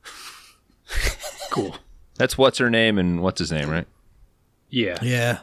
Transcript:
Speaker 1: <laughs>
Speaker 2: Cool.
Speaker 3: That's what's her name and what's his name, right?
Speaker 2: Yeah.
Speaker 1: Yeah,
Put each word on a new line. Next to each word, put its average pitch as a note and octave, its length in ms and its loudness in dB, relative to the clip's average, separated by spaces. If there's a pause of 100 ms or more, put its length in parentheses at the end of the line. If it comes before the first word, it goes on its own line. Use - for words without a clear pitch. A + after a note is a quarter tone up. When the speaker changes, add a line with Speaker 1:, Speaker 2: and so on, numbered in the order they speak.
Speaker 1:
<laughs> - 1500 -8
Speaker 2:
Cool. F#2 240 -2 (400)
Speaker 3:
That's B2+ 200 0
what's C3 220 4
her B2 140 2
name A2+ 260 4
and F2 240 2
what's F#2 180 0
his E2 120 -2
name, D2 180 -2
right? E2 180 -4 (840)
Speaker 2:
Yeah. G#2 320 -2
Speaker 1:
Yeah, A#2+ 400 0